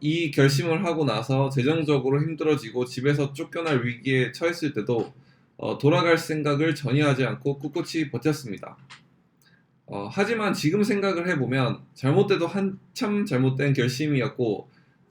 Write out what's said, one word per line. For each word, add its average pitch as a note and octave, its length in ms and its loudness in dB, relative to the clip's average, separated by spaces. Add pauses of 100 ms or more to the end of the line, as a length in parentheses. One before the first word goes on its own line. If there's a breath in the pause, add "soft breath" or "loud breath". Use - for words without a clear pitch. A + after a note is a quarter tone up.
이 D#3+ 300 0
결심을 D#3+ 560 4
하고 D#3+ 180 0
나서 C3 460 0
재정적으로 C#3 720 2
힘들어지고 C#3+ 640 -2
집에서 C#3 480 -2
쫓겨날 E3 500 -2
위기에 B2 480 0
처했을 E3+ 400 -4
때도, A2 400 -2 (460 soft breath)
어, G#2+ 180 -4
돌아갈 E3+ 400 4
생각을 D3+ 580 0
전혀 C#3 320 2
하지 C3 200 2
않고 C#3 320 -4
꿋꿋이 D#3 520 -4
버텼습니다. - 680 -4 (1080 soft breath)
어, G2+ 240 -8
하지만 G3+ 440 0
지금 F3 280 2
생각을 G3 460 0
해보면 B2+ 540 0 (100)
잘못돼도 E3+ 540 2
한참 G3+ 800 -2
잘못된 C3 480 2
결심이었고, B2 960 -2 (400 soft breath)